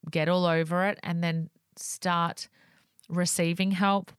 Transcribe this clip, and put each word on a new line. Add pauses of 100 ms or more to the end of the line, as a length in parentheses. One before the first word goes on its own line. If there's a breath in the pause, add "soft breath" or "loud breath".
get
all
over
it,
and
then (260)
start (640 soft breath)
receiving
help